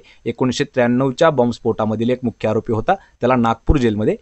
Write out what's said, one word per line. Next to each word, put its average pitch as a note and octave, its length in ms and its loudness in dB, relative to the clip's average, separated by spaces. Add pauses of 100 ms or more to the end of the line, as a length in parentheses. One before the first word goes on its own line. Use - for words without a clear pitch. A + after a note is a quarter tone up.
(260)
एकोणीसशे B2 380 -2
त्र्याण्णवच्या B2+ 680 0
बॉम्बस्फोटामधील A2+ 800 0
एक B2 140 -2
मुख्य A2+ 260 -4
आरोपी A2 240 -2
होता, A2 220 0
त्याला - 400 -2
नागपूर A#2 420 0
जेलमध्ये A#2 440 0